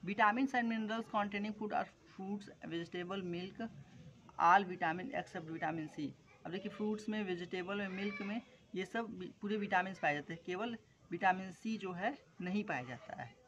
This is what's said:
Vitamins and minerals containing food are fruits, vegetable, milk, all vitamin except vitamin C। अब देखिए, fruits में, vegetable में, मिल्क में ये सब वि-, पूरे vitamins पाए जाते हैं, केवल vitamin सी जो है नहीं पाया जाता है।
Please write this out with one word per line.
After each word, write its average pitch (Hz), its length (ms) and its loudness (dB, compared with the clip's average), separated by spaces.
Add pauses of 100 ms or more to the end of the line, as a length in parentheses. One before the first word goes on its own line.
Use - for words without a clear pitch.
Vitamins 220 480 6
and 247 180 4
minerals 226 320 0 (100)
containing 208 480 0
food 208 100 -2
are - 140 2
fruits, - 880 -10
vegetable, 175 600 -4
milk, 190 340 -6 (720)
all 180 280 8
vitamin 180 440 0
except 170 360 -4
vitamin 160 480 -4
C। 147 100 -2 (380)
अब - 40 -8
देखिए, 190 220 -6
fruits 214 360 -2
में, 214 160 0
vegetable 180 540 -2
में, 196 100 0
मिल्क 196 340 -2
में 208 200 -2 (320)
ये 180 100 0
सब 214 340 -4
वि-, 180 220 -6
पूरे 208 160 0
vitamins 190 420 2
पाए 151 160 6
जाते 147 180 -4
हैं, 165 140 -8
केवल 220 320 -2 (320)
vitamin 185 420 4
सी 220 260 -2
जो 190 140 -4
है 202 260 -2 (220)
नहीं 185 240 0
पाया 147 180 -2
जाता 123 400 -8
है। 120 120 -10 (140)